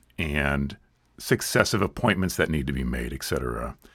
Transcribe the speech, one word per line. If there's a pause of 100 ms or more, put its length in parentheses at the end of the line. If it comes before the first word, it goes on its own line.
(200)
and (400)
successive
appointments
that
need
to
be
made,
et
cetera, (200)